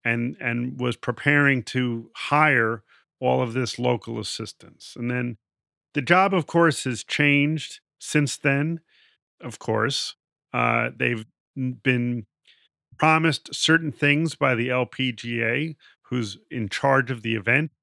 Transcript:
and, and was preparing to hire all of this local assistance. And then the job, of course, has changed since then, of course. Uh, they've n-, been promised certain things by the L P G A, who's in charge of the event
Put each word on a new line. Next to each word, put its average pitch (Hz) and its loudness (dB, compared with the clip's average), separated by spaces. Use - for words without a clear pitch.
and, 120 -2
and 123 -4
was 123 -2
preparing 139 2
to 120 -4
hire 123 2
all 127 2
of 117 -4
this 123 -4
local 120 -2
assistance. - -12
And 120 -6
then 123 -4
the 135 0
job, 185 4
of 165 2
course, 170 2
has 123 -4
changed 147 0
since 147 0
then, 151 0
of 127 -12
course. 110 -2
Uh, 117 0
they've 120 -2
n-, 127 -4
been 120 0
promised 160 2
certain 160 2
things 147 0
by 135 2
the 120 -2
L 123 0
P 131 -4
G 117 -6
A, 143 -2
who's 110 -4
in 113 -6
charge 135 2
of 117 -8
the 113 -2
event 131 0